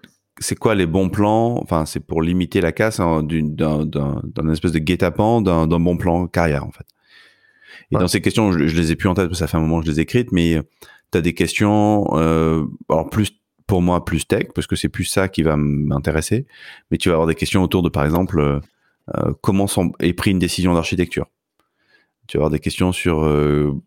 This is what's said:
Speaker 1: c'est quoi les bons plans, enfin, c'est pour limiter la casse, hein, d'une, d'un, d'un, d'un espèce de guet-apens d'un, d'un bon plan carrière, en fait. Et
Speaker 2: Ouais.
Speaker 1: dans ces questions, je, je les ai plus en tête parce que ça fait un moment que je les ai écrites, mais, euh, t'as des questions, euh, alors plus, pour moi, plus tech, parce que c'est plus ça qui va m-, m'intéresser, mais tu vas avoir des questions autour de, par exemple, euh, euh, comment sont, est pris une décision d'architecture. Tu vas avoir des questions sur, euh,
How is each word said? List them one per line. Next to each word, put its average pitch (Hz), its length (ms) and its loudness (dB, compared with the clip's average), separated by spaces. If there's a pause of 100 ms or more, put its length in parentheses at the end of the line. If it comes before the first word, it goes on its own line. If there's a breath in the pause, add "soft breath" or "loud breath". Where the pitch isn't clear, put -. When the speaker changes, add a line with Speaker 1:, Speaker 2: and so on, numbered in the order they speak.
(380)
Speaker 1:
c'est - 180 -6
quoi 113 180 0
les 92 120 2
bons 90 240 0
plans, 110 520 0
enfin, 80 240 0
c'est - 140 -8
pour 80 220 -2
limiter 90 380 0
la 82 120 0
casse, 107 260 -2
hein, 82 240 2
d'une, 78 320 -2
d'un, 76 300 0
d'un, 71 400 -4
d'un - 260 -4
espèce 80 220 0
de 80 80 2
guet-apens 90 640 2
d'un, 85 260 2
d'un 85 100 2
bon 87 180 2
plan 87 300 0
carrière, 78 400 0
en - 60 -12
fait. - 140 -20 (1080 loud breath)
Et - 40 2
Speaker 2:
Ouais. - 40 2
Speaker 1:
dans 90 80 2
ces 101 120 0
questions, 104 300 2
je, 78 160 2
je 80 100 0
les 82 160 2
ai 78 40 -2
plus 101 120 0
en 90 60 2
tête 92 120 0
parce 85 120 -6
que 85 60 -2
ça - 20 -2
fait 71 120 -2
un - 20 2
moment 80 200 2
que 78 60 -4
je 80 60 -2
les 76 80 0
ai - 20 4
écrites, 120 300 -2
mais, 85 240 2
euh, 73 60 0 (500 loud breath)
t'as 92 80 2
des 82 140 0
questions, 104 680 2 (100)
euh, 80 500 2 (240)
alors 80 220 0
plus, 104 200 0 (360)
pour 92 160 2
moi, 87 220 0
plus 80 220 -4
tech, - 280 0
parce 80 120 -4
que - 80 -4
c'est 80 140 -2
plus - 160 -6
ça 95 240 0
qui 82 140 -2
va 78 100 2
m-, 73 340 0
m'intéresser, 78 600 -2 (440 loud breath)
mais 85 80 -2
tu - 120 0
vas 85 40 4
avoir 80 140 2
des 80 80 2
questions 92 260 0
autour 90 200 2
de, 85 80 2
par 71 140 -2
exemple, 85 360 0
euh, 71 180 2 (580)
euh, - 160 -2 (100)
comment 98 260 2
sont, 92 320 0
est 87 140 0
pris - 180 0
une 92 80 2
décision 90 340 0
d'architecture. 85 520 -2 (1000)
Tu - 120 -4
vas - 80 2
avoir 78 40 0
des 76 80 0
questions 92 320 -2
sur, 82 320 0
euh, 73 500 2 (140)